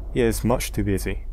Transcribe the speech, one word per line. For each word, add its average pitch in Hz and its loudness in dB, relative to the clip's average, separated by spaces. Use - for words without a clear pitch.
He 131 2
is 113 2
much - 2
too 107 0
busy. 98 0